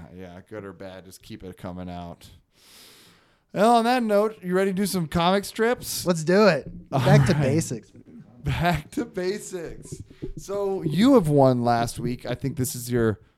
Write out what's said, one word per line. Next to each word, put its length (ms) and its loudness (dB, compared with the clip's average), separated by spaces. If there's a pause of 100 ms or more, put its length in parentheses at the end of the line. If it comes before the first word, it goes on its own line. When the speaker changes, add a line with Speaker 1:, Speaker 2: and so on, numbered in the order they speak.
(160)
Speaker 1:
yeah. 240 -18 (100)
Good 160 -12
or 80 -14
bad, 320 -18
just 160 -20
keep 220 -18
it 140 -14
coming 320 -12
out. 400 -14 (1200)
Well, 240 4
on 80 2
that 180 0
note, 400 0
you 100 -2
ready 180 2
to 40 -4
do 100 0
some 220 -4
comic 380 2
strips? 600 -4
Speaker 2:
Let's 180 0
do 240 6
it. 220 2 (220)
Speaker 1:
All 80 0
Speaker 2:
Back 280 6
to 60 2
Speaker 1:
right. 80 2
Speaker 2:
basics. 500 -2 (520)
Speaker 1:
Back 480 -2
to 140 -4
basics. 960 -8 (360)
So 460 -4
you 320 4
have 140 6
won 340 4
last 360 0
week. 280 -6
I 80 -4
think 220 -6
this 180 -4
is 160 -12
your 280 2 (180)